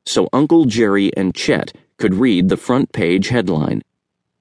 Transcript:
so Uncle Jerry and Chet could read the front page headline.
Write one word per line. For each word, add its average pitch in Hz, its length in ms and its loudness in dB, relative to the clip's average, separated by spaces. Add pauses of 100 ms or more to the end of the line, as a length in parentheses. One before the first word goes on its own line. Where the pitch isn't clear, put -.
so 98 260 -2
Uncle 156 320 2
Jerry 104 520 0
and 92 180 -2
Chet - 380 -4 (240)
could - 180 0
read 95 340 2
the 92 80 2
front - 360 -2
page 92 360 0
headline. 87 540 -2 (580)